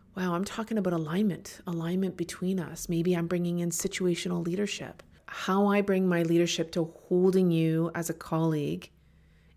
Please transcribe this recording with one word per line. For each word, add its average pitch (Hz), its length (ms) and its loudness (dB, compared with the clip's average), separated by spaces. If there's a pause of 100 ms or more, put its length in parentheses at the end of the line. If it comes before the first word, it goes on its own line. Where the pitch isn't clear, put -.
(160)
wow, 185 180 -2
I'm 180 120 -2
talking 220 320 -6
about 185 160 0
alignment, 165 720 -2
alignment 175 480 -2
between 180 440 -4
us. - 280 -8
Maybe 175 280 2
I'm 170 120 0
bringing 175 320 -2
in 175 120 -2
situational 175 720 -2
leadership. 185 580 -4 (240)
How 202 400 2
I 202 140 4
bring 190 260 2
my 170 160 4
leadership 170 480 2
to 160 220 -2 (140)
holding 185 440 4
you 160 420 2
as 170 160 -4
a 165 40 -6
colleague 160 760 -2 (680)